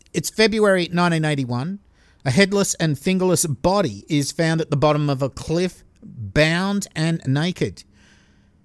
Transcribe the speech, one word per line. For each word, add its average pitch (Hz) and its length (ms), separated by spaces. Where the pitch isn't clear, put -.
it's - 180
February 208 600
nineteen 175 340
eighty-one. 139 540
A 135 60
headless 196 440
and 156 240
fingerless 185 480
body 160 640
is 143 240
found 165 280
at 160 100
the 170 60
bottom 147 320
of 135 140
a 135 80
cliff, 175 540
bound 165 960
and 165 280
naked. 139 600